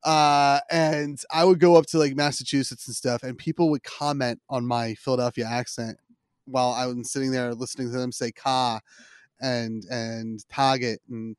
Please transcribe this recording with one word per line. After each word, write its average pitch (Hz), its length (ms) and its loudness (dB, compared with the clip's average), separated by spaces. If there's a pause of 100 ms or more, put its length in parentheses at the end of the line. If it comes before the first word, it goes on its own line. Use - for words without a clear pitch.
Uh, 147 560 4 (120)
and 151 480 0 (120)
I 165 140 2
would 185 140 8
go 170 160 8
up 160 120 10
to, - 100 -2
like, 147 180 4
Massachusetts 139 720 -2
and 120 80 -10
stuff, 120 280 -2
and 127 140 -10
people 165 340 0
would 147 120 -2
comment 139 560 -4 (100)
on 123 160 -4
my 117 300 -2
Philadelphia 123 500 -2
accent 117 520 -6 (480)
while 127 260 0
I 123 160 -4
was 120 240 -8
sitting 135 200 -2
there 123 220 -2
listening 123 380 -8
to 123 60 -6
them 127 140 -4
say 117 200 -8
car 127 500 -2 (600)
and, 117 480 -4
and 113 600 -8
target 131 500 0 (100)
and 113 300 -10